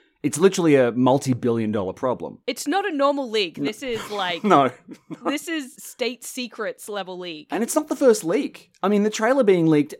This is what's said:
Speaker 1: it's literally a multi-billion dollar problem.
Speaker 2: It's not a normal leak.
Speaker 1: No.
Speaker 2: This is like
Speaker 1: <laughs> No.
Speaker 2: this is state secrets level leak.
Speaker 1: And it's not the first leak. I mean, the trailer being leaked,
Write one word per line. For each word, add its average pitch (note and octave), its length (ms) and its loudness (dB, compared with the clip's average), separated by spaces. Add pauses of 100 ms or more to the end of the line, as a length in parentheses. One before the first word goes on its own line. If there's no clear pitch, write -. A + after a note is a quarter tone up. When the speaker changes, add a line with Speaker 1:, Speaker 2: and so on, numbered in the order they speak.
(220)
Speaker 1:
it's B2+ 160 -2
literally F3 380 4
a B2 160 4
multi-billion B2 800 0
dollar G2 220 -2
problem. F2+ 540 -4
Speaker 2:
It's - 200 -6
not F#4+ 220 0
a E4 80 -4
normal C#4 320 0
leak. G#3 300 -4
Speaker 1:
No. C#3+ 80 -4
Speaker 2:
This G#3+ 160 -6
is A3+ 280 -6
like F3+ 340 -4
Speaker 1:
<laughs> G3+ 120 4
No. C3+ 140 4 (560)
Speaker 2:
this C#4+ 220 -4
is D4+ 280 -8
state - 480 -10
secrets - 640 -10
level F#3 300 -8
leak. E3+ 320 -12
Speaker 1:
And F3+ 120 -4
it's A#3 120 -6
not D4+ 140 -2
the D4 80 -6
first A#3 280 4
leak. - 460 -4 (120)
I F#3 60 0
mean, G3+ 140 2
the G#3+ 80 2
trailer A#3+ 340 2
being F#3 220 4
leaked, D3+ 320 2